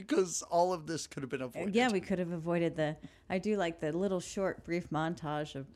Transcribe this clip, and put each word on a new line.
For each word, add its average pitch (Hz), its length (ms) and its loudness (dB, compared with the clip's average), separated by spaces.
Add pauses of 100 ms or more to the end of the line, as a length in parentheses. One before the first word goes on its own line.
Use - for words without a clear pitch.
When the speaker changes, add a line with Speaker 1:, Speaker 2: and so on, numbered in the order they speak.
Speaker 1:
'cause 190 440 2
all 175 240 4
of 160 140 -4
this 156 220 -4
could 147 160 -8
have 123 60 -6
been 131 120 -2
Speaker 2:
Uh, 127 40 -2
Speaker 1:
avoided. 170 280 -4
Speaker 2:
yeah, 240 160 6
we 190 100 2
could 185 200 -2
have 170 120 -2
avoided 170 440 0
the, 156 200 0 (320)
I 185 100 0
do 208 180 0
like 170 240 0
the 156 120 0
little 185 280 2
short, - 440 -2
brief 175 260 -2
montage 151 640 -2
of, 135 200 -8